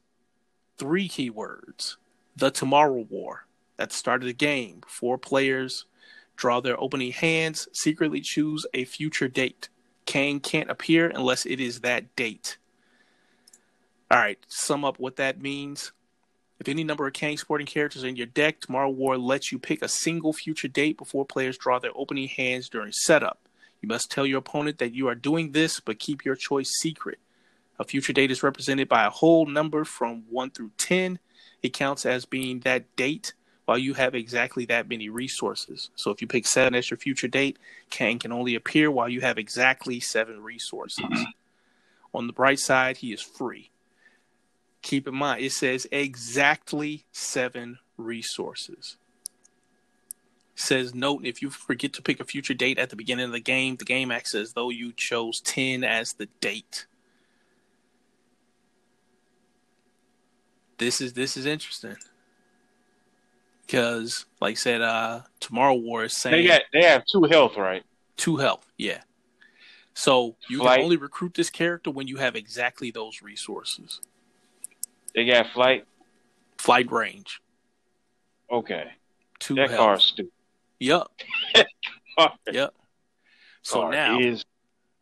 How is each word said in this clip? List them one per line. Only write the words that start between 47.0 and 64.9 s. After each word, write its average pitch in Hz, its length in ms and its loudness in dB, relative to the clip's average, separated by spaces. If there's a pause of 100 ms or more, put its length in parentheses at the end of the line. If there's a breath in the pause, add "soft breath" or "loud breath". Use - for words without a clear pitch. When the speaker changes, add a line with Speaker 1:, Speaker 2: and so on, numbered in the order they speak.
Speaker 1:
seven 123 680 -6 (180)
resources. - 1000 -10 (1600)
It - 80 -12
says, 127 320 0
"Note, 135 320 -2
if 123 160 -8
you 139 80 -6
forget 135 440 -6
to - 100 -14
pick 139 160 -2
a - 40 -8
future - 300 -6
date 131 240 0
at 127 140 -2
the 110 40 -14
beginning 123 300 -4
of 120 60 -8
the 117 80 -6
game, 131 380 0
the 120 60 -12
game 127 280 -2
acts 117 240 -6
as 110 180 -4
though 120 160 -2
you 120 240 -8
chose 117 480 -4
ten 131 420 -2
as 113 300 -2
the 104 140 -10 (120)
date." - 460 -8 (4000)
This 123 240 0
is, 123 120 -6
this 131 240 -4
is 131 80 -8
interesting. 143 500 -6 (1700)
'Cause, 117 580 0 (140)
like 101 120 0
I 110 40 -4
said, 117 260 0
uh, 113 400 0 (180)